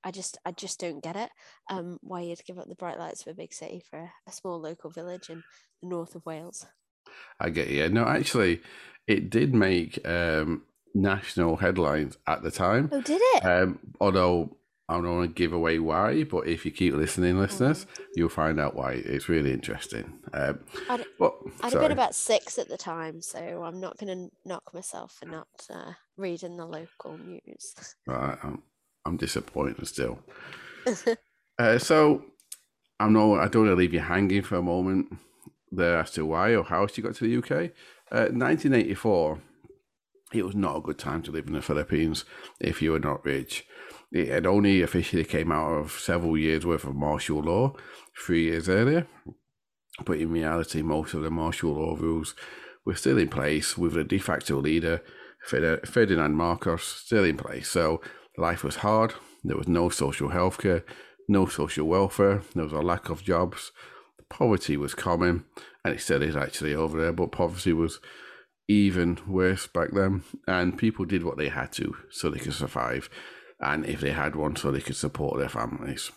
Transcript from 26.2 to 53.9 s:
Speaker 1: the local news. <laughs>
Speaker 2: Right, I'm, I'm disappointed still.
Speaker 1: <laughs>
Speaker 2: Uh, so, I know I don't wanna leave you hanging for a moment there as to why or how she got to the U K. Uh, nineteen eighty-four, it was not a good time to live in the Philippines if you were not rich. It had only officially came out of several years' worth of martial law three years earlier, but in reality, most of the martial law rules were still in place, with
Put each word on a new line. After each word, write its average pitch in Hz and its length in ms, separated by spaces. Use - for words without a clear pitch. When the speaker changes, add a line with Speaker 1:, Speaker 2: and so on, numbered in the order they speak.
Speaker 1:
the 165 80
local 160 520
news. - 840
<laughs> - 60
Speaker 2:
Right, 64 380
I'm, - 200
I'm 82 120
disappointed - 720
still. 60 320
Speaker 1:
<laughs> - 720
Speaker 2:
Uh, 117 180
so, 151 480
I 107 80
know 107 280
I 82 120
don't 110 160
wanna 101 120
leave 87 180
you 87 80
hanging 95 400
for 95 160
a 87 40
moment 92 460
there 87 280
as 78 120
to 78 140
why 87 280
or 95 120
how 90 200
she 101 160
got 107 140
to - 80
the 110 60
U 120 120
K. 165 300
Uh, 113 220
nineteen 135 400
eighty-four, 90 680
it 110 100
was 95 120
not 87 220
a 80 40
good 78 160
time 78 240
to 73 100
live 76 160
in 76 60
the 69 80
Philippines 76 640
if - 220
you 80 100
were 78 80
not 69 240
rich. - 420
It 80 160
had 78 180
only 98 360
officially 85 420
came 78 280
out 78 200
of 76 200
several 85 460
years' 78 280
worth 82 180
of 69 120
martial 76 460
law 104 320
three 82 180
years 82 240
earlier, 127 400
but 80 160
in 82 120
reality, 80 500
most 78 320
of 78 80
the 80 100
martial 80 420
law 80 240
rules 80 380
were 92 100
still 131 220
in 85 120
place, 73 480
with 85 160